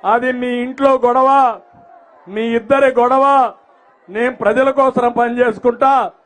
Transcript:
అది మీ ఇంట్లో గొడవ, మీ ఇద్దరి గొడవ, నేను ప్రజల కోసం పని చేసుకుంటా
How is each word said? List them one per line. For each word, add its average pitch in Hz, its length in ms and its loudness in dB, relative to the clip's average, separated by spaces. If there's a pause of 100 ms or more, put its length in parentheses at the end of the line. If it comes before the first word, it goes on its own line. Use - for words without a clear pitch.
అది 240 260 0
మీ 247 160 -6
ఇంట్లో 254 440 -2
గొడవ, 254 680 2 (680)
మీ 208 140 -8
ఇద్దరి 233 580 0
గొడవ, 262 520 2 (580)
నేను 240 260 -4
ప్రజల 247 340 0
కోసం 262 420 0
పని 240 280 -2
చేసుకుంటా 240 720 0 (140)